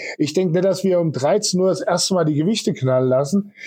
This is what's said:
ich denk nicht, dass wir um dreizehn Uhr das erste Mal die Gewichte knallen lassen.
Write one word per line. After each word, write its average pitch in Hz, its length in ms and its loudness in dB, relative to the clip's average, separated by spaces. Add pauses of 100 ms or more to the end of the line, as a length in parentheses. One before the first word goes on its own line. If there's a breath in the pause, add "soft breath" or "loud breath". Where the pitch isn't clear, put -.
(180 loud breath)
ich 151 160 -2
denk 185 180 0
nicht, 180 140 2
dass 185 180 0
wir 175 160 2
um 165 140 0
dreizehn 180 480 0
Uhr 190 80 2
das 180 100 0
erste 180 340 -2
Mal 175 120 2
die 156 100 0
Gewichte 185 380 0
knallen 131 340 0
lassen. 147 460 0 (140 loud breath)